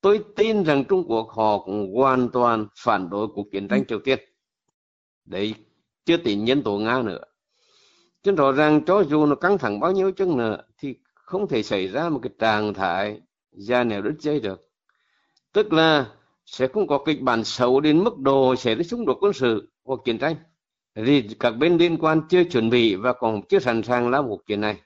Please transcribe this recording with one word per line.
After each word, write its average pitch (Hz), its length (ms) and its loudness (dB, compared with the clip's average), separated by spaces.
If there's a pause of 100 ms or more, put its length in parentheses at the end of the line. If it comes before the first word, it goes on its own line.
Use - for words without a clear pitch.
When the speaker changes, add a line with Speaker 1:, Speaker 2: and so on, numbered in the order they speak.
Speaker 1:
Tôi 208 220 2 (120)
tin 214 280 2
rằng 143 220 2
Trung 185 220 2
Quốc 113 220 -2
họ 107 300 0
cũng 98 360 -6
hoàn 127 340 2
toàn 113 460 0
phản 92 340 -2
đối 104 180 -4
cuộc 101 240 -10
chiến 98 160 -8
tranh 104 120 0
Speaker 2:
Ừ. 98 100 -4
Speaker 1:
Triều 110 100 -6
Tiên. 131 200 -2 (1040)
Đấy, 104 300 -6 (500)
chưa 170 120 2
tính 107 280 -2
nhân 135 180 0
tố 101 140 -2
Nga 117 240 -2
nữa. 104 220 -8 (1000)
Chứ 196 120 2
rõ 139 160 4
ràng 151 340 4
cho 196 140 4
dù 151 260 2
nó 147 100 2
căng 185 220 0
thẳng 104 220 -4
bao 165 120 0
nhiêu 190 200 0
chăng 180 260 -2
nữa 110 200 -2 (200)
thì 135 180 -10 (180)
không 190 340 -8
thể 117 160 -2
xảy 95 240 -2
ra 143 220 -4
một 143 140 -4
cái - 160 -8
trạng 107 340 0
thái 95 480 -4 (300)
da 117 320 -2
nẻo 104 180 -4
đứt 127 180 -4
dây 151 200 -4
được. 98 300 -10 (840)
Tức 202 200 2
là 160 320 4 (400)
sẽ - 220 -4
không 190 200 -2
có 143 180 0
kịch 143 160 -2
bản 117 220 0
xấu 127 360 2
đến 151 240 4
mức 233 160 -2
độ 135 360 4
xảy 117 200 0
ra 165 80 -4
xung 240 220 -6
đột - 160 0
quân 202 120 2
sự 120 380 -2 (120)
hoặc 127 220 -6
chiến 113 120 -2
tranh. 156 180 -2 (600)
Vì 117 340 2 (100)
các 120 120 0
bên 160 260 2
liên 165 200 2
quan 160 320 2
chưa 180 140 4
chuẩn 120 260 0
bị 113 260 4
và 117 180 -2
còn 110 360 -2
chưa 196 100 4
sẵn 113 240 -2
sàng 120 260 0
lao 139 140 0
cuộc 107 240 -8
chiến 104 140 -2
này. 107 140 -2 (100)